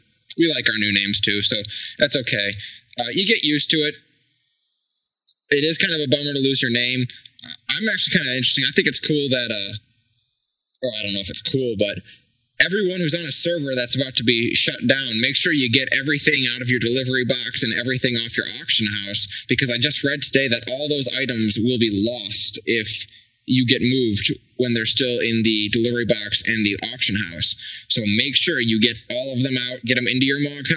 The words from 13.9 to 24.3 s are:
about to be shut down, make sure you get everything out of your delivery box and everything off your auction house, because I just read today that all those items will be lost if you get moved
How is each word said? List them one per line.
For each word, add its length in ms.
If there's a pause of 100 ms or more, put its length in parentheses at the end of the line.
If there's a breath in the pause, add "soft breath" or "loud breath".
about 200
to 80
be 320
shut 320
down, 340
make 140
sure 180
you 160
get 280
everything 500
out 140
of 80
your 100
delivery 460
box 360
and 120
everything 420
off 220
your 100 (140)
auction 260
house, 600
because 220
I 80
just 260
read 180
today 260
that 220
all 200
those 200
items 520
will 180
be 120
lost 720
if 400 (400 soft breath)
you 220
get 140
moved 500 (240)